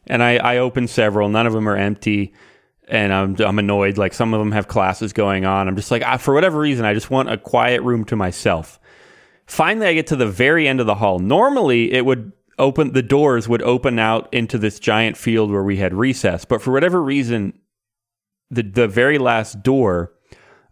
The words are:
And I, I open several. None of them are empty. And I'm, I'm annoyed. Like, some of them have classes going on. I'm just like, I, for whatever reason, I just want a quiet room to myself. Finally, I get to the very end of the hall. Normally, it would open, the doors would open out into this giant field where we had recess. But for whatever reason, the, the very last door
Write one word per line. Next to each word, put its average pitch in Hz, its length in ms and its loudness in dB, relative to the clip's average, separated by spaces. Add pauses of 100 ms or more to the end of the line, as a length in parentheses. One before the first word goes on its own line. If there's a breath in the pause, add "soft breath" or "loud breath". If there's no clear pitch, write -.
And 120 160 0
I, 120 140 2
I 123 220 0
open 123 280 -2
several. 104 420 0
None 113 180 2
of 113 60 0
them 110 160 -2
are 101 80 0
empty. 101 580 -2 (540 soft breath)
And 104 240 0
I'm, 98 260 0
I'm 104 200 2
annoyed. 101 400 0
Like, 95 140 0
some 113 220 -2
of 107 60 0
them 107 120 -2
have 107 160 -4
classes 95 440 -2
going 98 320 0
on. 95 240 0
I'm 95 80 -4
just 98 140 -8
like, 120 120 0
I, 123 160 0
for 135 160 0
whatever 160 240 2
reason, 143 260 -2
I 104 100 0
just 110 160 -4
want 131 200 0
a 110 80 -4
quiet 120 440 0
room 120 240 -2
to 120 100 -4
myself. 90 640 -4 (680 soft breath)
Finally, 202 400 -2
I 165 80 2
get 156 140 -2
to 156 80 0
the 123 100 0
very 139 420 2
end 131 120 0
of 117 60 0
the 104 100 2
hall. 98 220 0
Normally, 139 720 2
it 127 120 0
would 123 280 -2 (260)
open, 139 340 2
the 131 100 2
doors 127 460 2
would 117 140 0
open 123 360 0
out 110 340 0
into 120 260 -2
this 107 200 -2
giant 110 380 0
field 110 340 0
where 101 120 0
we 98 160 0
had 92 160 -2
recess. 104 500 -2
But 113 160 -2
for 127 120 -2
whatever 175 300 2
reason, 120 560 -2 (920)
the, 120 120 -4
the 107 260 0
very 127 300 2
last 113 440 -2
door 107 500 0 (600 soft breath)